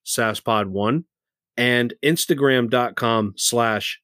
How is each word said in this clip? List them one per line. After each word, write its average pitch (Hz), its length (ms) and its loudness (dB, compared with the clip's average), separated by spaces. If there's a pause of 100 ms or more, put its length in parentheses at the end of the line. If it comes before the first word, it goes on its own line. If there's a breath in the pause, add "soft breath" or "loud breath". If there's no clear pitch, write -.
saspod 110 600 0
one, 104 380 0 (520)
and 120 380 0 (100)
Instagram 135 640 2
dot 123 240 0
com 110 420 0
slash 113 680 -2